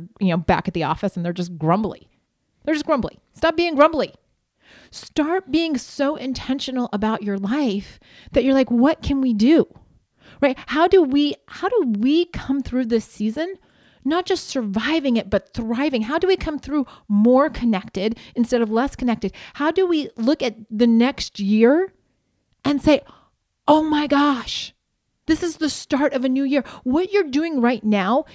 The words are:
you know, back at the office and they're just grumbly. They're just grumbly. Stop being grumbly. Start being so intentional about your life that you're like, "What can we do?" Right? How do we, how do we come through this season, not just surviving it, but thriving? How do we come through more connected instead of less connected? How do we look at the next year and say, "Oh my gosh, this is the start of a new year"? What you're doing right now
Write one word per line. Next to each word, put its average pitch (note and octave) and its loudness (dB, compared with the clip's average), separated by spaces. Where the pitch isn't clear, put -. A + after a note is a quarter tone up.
you F#3+ 2
know, E3+ 2
back F3 0
at - -10
the E3 -2
office D#3+ -4
and E3+ -4
they're F3 -4
just F3+ -6
grumbly. E3+ -2
They're D#4 0
just D4 -4
grumbly. C#4 -2
Stop D#4+ -2
being E4+ 0
grumbly. C#4+ 2
Start E4 -4
being D#4+ 0
so C#4+ -4
intentional B3+ -6
about G#3+ -2
your G3+ -4
life G3+ -4
that A#3+ 2
you're C4+ 2
like, C4 2
"What B3+ 2
can C#4 -2
we C4 0
do?" A#3 4
Right? C4 0
How D#4 2
do F4+ 6
we, C#4+ 0
how - -6
do E4+ 0
we D4+ 2
come C#4 -4
through B3+ -4
this A3+ 0
season, D4+ -6
not E4+ 0
just - -2
surviving B3 -2
it, G3 -4
but - -4
thriving? A#3+ -2
How C#4 -4
do F4+ -2
we F#4 4
come D4+ -6
through C#4 -4
more A#3+ 4
connected A3 -4
instead A#3 0
of G#3+ -2
less B3 -2
connected? A3+ -4
How D4+ -2
do F#4 2
we D#4+ -2
look A#3+ 0
at B3 -4
the A3+ 2
next A#3 0
year A3+ 4
and C#4+ 0
say, D4+ 4
"Oh D#4 6
my D4+ 0
gosh, C#4+ -2
this D#4+ 0
is E4 -4
the D#4 -2
start C#4 -2
of C4 -2
a C4 0
new C4+ 0
year"? C4+ 0
What E4+ -2
you're G4 2
doing D4 -2
right A#3+ 0
now G#3 0